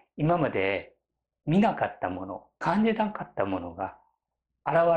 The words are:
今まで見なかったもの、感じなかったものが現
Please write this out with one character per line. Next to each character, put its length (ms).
今 200
ま 140
で 440
見 140
な 140
か 120
っ 140
た 100
も 160
の、 180
感 260
じ 80
な 180
か 140
っ 100
た 120
も 120
の 160
が 220
現 100